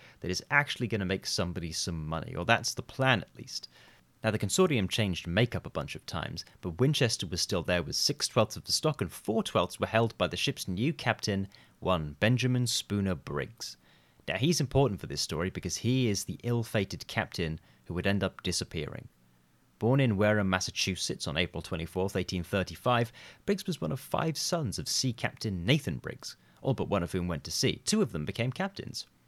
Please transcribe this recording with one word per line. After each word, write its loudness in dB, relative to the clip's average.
that -4
is -2
actually 2
gonna -2
make -2
somebody -2
some -4
money, -4
or -2
that's 2
the -6
plan 2
at -18
least. -14
Now, 2
the -2
consortium 4
changed 0
makeup 2
a -8
bunch -6
of -14
times, -6
but -6
Winchester 4
was -4
still 0
there 2
with -4
six-twelfths 2
of -12
the -2
stock, 0
and 0
four-twelfths 0
were 0
held -2
by 2
the -4
ship's -2
new -2
captain, -2
one 0
Benjamin 4
Spooner 0
Briggs. -6
Now, -2
he's 2
important 4
for -8
this -4
story 0
because -4
he 2
is 0
the -8
ill-fated -2
captain -4
who -10
would -2
end 2
up -4
disappearing. -4
Born 4
in 4
Wareham, 6
Massachusetts 0
on 0
April 0
twenty-fourth, -2
eighteen 0
thirty-five, 0
Briggs 0
was -4
one -2
of -4
five -2
sons -2
of -6
Sea 0
Captain -4
Nathan 2
Briggs, -10
all 2
but -2
one 4
of -2
whom 0
went -4
to -10
sea. 0
Two 2
of 0
them -4
became -2
captains. -8